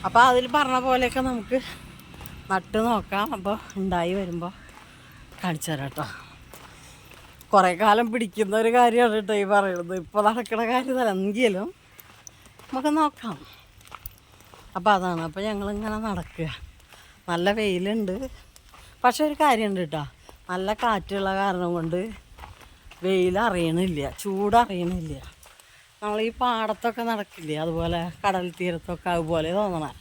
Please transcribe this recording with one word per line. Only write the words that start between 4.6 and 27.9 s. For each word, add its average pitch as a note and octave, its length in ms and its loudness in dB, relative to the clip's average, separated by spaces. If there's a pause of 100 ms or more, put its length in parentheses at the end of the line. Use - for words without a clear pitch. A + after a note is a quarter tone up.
കാണിച്ചു E3+ 320 -4
തരാം C#3 160 -4
കേട്ടോ. - 180 -8 (1500)
കുറേ F#3 180 8 (100)
കാലം A3 320 4
പിടിക്കുന്ന G#3+ 480 -2
ഒരു A3+ 140 4
കാര്യമാണ് A#3+ 420 4
കേട്ടോ G#3+ 240 -2
ഈ - 20 0 (120)
പറയുന്നത്. F#3 480 0
ഇപ്പോൾ G#3 260 -2
നടക്കണ A3+ 320 0 (100)
കാര്യമല്ല, B3+ 460 0
എങ്കിലും G3+ 500 0 (1000)
നമുക്ക് C4 300 0
നോക്കാം. C#4+ 360 -2 (1400)
അപ്പോൾ G3 200 4
അതാണ്. F3+ 320 -2
അപ്പോൾ F3 200 -8
ഞങ്ങളിങ്ങനെ G#3 580 -4
നടക്കുക. F3 420 -4 (840)
നല്ല F3 280 2
വെയിലുണ്ട്, G3 580 0 (880)
പക്ഷെ B3 240 4
ഒരു D4 140 -4
കാര്യമുണ്ട് A3 400 4
കേട്ടോ, D#3 220 -4 (480)
നല്ല F#3+ 220 -2 (100)
കാറ്റുള്ള G3 460 0 (120)
കാരണം F3+ 340 0
കൊണ്ട് E3 240 -2 (1040)
വെയിൽ F#3 420 2
അറിയണില്ല, E3+ 640 0 (120)
ചൂട് G3+ 400 2
അറിയണില്ല. F3 520 -4 (840)
നമ്മൾ G#3 180 -4 (100)
ഈ - 20 -2 (100)
പാടത്തൊക്കെ A3+ 720 0
നടക്കില്ലേ, F#3 460 -6 (100)
അതുപോലെ E3 360 -2 (200)